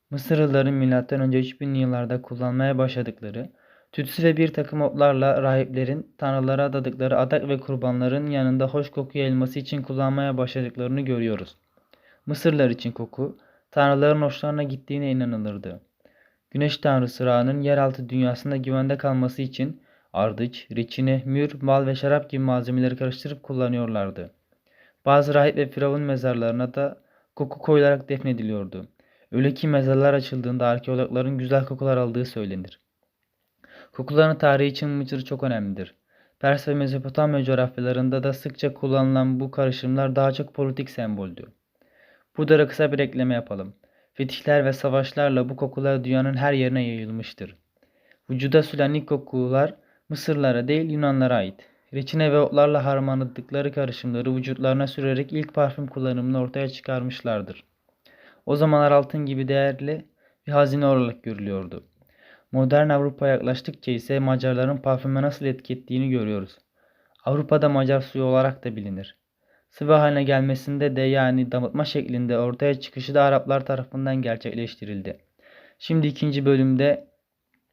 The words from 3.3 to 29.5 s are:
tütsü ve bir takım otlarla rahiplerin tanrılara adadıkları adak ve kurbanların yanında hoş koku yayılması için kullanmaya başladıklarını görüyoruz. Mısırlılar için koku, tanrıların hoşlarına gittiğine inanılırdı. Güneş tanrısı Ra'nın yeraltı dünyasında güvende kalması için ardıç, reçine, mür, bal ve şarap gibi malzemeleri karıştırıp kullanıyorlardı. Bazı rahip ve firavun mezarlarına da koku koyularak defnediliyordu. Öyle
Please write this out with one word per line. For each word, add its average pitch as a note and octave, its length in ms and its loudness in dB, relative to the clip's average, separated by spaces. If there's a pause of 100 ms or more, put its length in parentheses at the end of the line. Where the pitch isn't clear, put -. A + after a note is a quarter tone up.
tütsü D3+ 320 -4
ve D#3+ 140 6
bir D#3+ 160 2
takım D3+ 280 -4
otlarla C#3 600 4
rahiplerin C3 760 -2
tanrılara C3+ 460 0
adadıkları C3 560 0
adak C#3 280 0
ve C3+ 120 -2
kurbanların B2+ 680 -2
yanında C3 400 2
hoş C#3+ 240 -4
koku C#3 260 -8
yayılması C3 420 0
için C#3 220 -6
kullanmaya C3+ 560 -2
başladıklarını B2+ 640 -4
görüyoruz. A#2 540 -4 (680)
Mısırlılar D3 440 2
için A#2 220 -4
koku, B2+ 460 -8 (340)
tanrıların D3 500 4
hoşlarına D3 420 -4
gittiğine C#3 480 -6
inanılırdı. G#2+ 720 -4 (680)
Güneş C#3+ 260 -2
tanrısı B2+ 480 0
Ra'nın B2+ 360 2
yeraltı C3+ 480 0
dünyasında B2+ 480 -2
güvende C3 400 -2
kalması C3 440 -2
için C3+ 400 -6 (320)
ardıç, A2 580 -2
reçine, B2+ 540 -2
mür, C#3+ 260 0 (100)
bal C3+ 240 2
ve C3 100 0
şarap C#3+ 340 0
gibi C3+ 140 -2
malzemeleri B2+ 520 0
karıştırıp C3 480 -8
kullanıyorlardı. A2+ 880 -4 (760)
Bazı C#3+ 280 4
rahip D3 240 4
ve C#3 120 0
firavun C#3+ 320 -2
mezarlarına B2+ 720 -2
da C#3 240 -4 (380)
koku C3+ 240 -8
koyularak C#3+ 500 4
defnediliyordu. A2 760 -4 (440)
Öyle C3 220 2